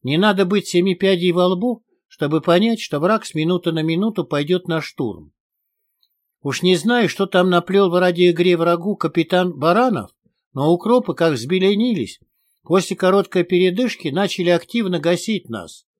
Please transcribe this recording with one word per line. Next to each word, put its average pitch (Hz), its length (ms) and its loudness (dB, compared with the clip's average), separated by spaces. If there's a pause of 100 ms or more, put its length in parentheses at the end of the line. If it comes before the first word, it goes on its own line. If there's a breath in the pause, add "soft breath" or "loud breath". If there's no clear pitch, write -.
Не 139 140 -2
надо 196 260 2
быть 190 240 -2
семи 180 280 0
пядей 180 360 2
во 180 160 2
лбу, 196 380 -2 (240)
чтобы 151 300 -2
понять, 208 400 2
что 147 220 -6
враг 214 240 -2
с - 80 -16
минуты 170 400 -2
на 156 100 -4
минуту 180 400 -2
пойдёт 156 460 -4
на 160 120 -2
штурм. 90 520 -8 (1080)
Уж 139 200 -6
не 180 160 4
знаю, 226 320 2
что - 160 -2
там 185 240 2
наплёл 185 400 2
в 180 100 2
радиоигре 180 560 2
врагу 170 400 0
капитан 175 560 0
Баранов, 165 600 0 (420)
но 143 180 2
укропы 214 420 0
как 165 200 2
взбеленились. 185 880 -2 (420)
После 180 320 0
короткой 185 480 0
передышки 185 640 -2
начали 175 420 -2
активно 180 500 -2
гасить 175 500 -2
нас. 104 360 -12 (140)